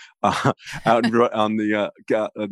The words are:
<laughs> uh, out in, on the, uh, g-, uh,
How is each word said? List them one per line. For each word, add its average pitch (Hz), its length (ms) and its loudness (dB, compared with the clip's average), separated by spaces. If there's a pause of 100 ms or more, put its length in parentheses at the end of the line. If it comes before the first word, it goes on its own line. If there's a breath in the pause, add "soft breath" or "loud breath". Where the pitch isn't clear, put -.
<laughs> - 180 -14
uh, 101 300 0 (320 loud breath)
out 117 200 4
in, 117 100 0
on 107 420 2
the, 107 180 -2
uh, 104 140 -2 (180)
g-, 120 80 0
uh, 107 140 -2 (220)